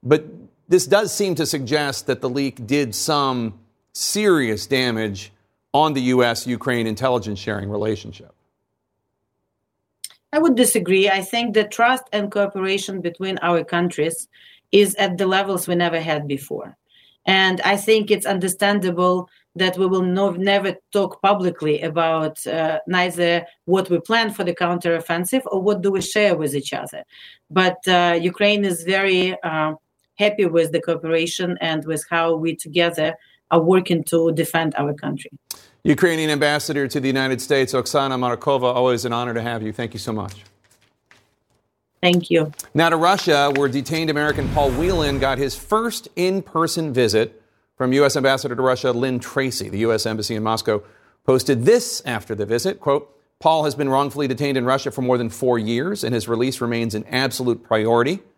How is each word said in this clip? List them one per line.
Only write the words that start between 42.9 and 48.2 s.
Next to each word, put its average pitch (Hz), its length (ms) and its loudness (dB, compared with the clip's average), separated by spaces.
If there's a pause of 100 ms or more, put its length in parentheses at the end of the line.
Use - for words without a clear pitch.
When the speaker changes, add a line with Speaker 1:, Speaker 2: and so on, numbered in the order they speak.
Speaker 1:
Russia, 160 600 4
where 143 140 2
detained 147 400 -2
American 147 400 0
Paul 143 220 2
Whelan 151 480 0
got 135 180 0
his 135 180 -2
first - 600 -4
in-person 170 800 -2
visit 110 480 2 (340)
from 127 160 0
U 139 140 4
S 135 100 2
Ambassador 135 400 0